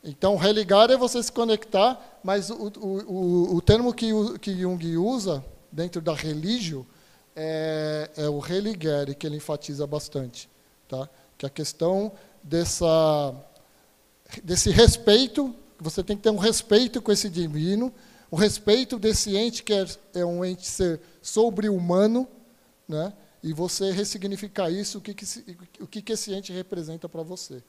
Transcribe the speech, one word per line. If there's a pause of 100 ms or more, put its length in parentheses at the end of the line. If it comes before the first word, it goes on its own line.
Então,
religar
é
você
se
conectar,
mas
o,
o,
o,
o
termo
que
o,
que
Jung
usa (260)
dentro
da
religio (480)
é,
é
o
religare,
que
ele
enfatiza
bastante, (380)
tá? (280)
Que
é
a
questão (300)
dessa, (1080)
desse
respeito, (240)
você
tem
que
ter
um
respeito
com
esse
divino, (380)
o
respeito
desse
ente
que
é, (300)
é
um
ente
ser (200)
sobre-humano, (600)
né? (320)
E
você
ressignificar
isso,
o
que
que
se-, (240)
o
que
que
esse
ente
representa
pra
você.